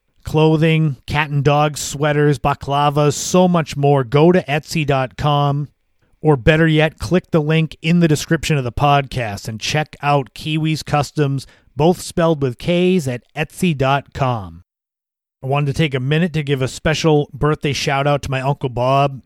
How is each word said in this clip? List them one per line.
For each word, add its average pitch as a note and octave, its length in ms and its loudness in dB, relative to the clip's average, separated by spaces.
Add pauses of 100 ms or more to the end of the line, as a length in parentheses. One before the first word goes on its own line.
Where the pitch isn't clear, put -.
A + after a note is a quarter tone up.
(220)
clothing, D#3 720 2 (100)
cat D3 220 -2
and C#3+ 160 -2
dog D3 320 2
sweaters, D3 600 0
baklavas, C#3+ 760 0
so F3+ 340 2
much E3+ 300 0
more. C#3+ 280 2
Go C#3+ 280 4
to F3+ 120 4
Etsy D3+ 420 -4
dot C3 300 -2
com, C#3+ 520 0 (540)
or D#3 140 4
better D#3+ 320 4
yet, D3+ 300 2
click - 320 -2
the D#3+ 120 2
link D#3+ 400 -2
in E3+ 180 2
the E3 80 4
description D3+ 480 0
of C3 80 -2
the A#2+ 80 -4
podcast C3+ 760 -2
and A2 120 -10
check - 400 -4
out C#3+ 340 -2
Kiwis D#3 480 -4
Customs, C#3 640 -2 (280)
both D3 260 2
spelled E3 400 0
with C3 180 -2
K's, F3 480 0
at B2 180 -8 (100)
Etsy D#3 420 -2
dot C3+ 380 -2
com. F#2+ 480 -4 (800)
I C3 60 -8
wanted C#3+ 180 0
to C3+ 120 -4
take D#3 160 0
a C3 60 -4
minute D3+ 320 0
to D#3 100 -4
give C3+ 200 -2
a - 60 -2
special D3+ 640 0
birthday D3 400 -2
shout C#3 340 -2
out C#3+ 160 0
to - 80 -8
my C3 100 -4
Uncle C#3 280 -4
Bob, C3 580 0